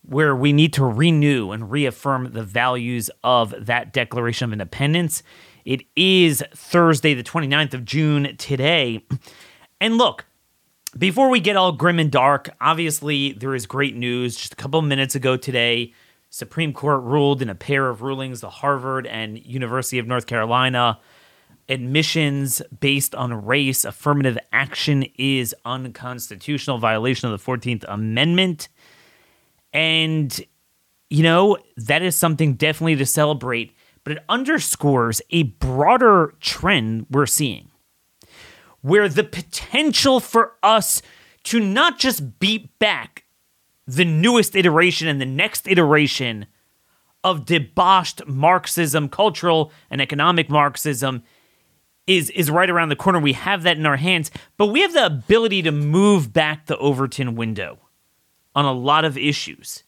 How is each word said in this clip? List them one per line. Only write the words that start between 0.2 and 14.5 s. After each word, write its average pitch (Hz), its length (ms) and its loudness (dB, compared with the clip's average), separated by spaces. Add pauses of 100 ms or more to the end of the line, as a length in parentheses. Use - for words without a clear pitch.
we 143 160 2
need 151 180 6
to 139 140 0
renew 139 640 2
and 107 200 -10
reaffirm 131 640 -4
the 110 80 -8
values 120 680 -4 (140)
of 117 360 2
that 120 320 -4
Declaration 117 540 -4
of 113 80 -4
Independence. 143 720 -2 (420)
It 127 160 -4 (160)
is 180 480 4 (100)
Thursday, 160 600 2
the 120 80 -4
twenty-ninth 147 500 -2
of 127 140 -10
June 147 500 0
today. 135 680 -2 (760)
And 226 160 0
look, - 300 0 (720)
before 190 320 2
we 247 100 2
get 196 160 0
all 185 160 2
grim 170 260 0
and 151 140 0
dark, 139 380 2 (100)
obviously 147 720 -2
there 127 220 -6
is 120 100 -6
great 131 320 -4
news. 123 400 -4
Just - 160 -12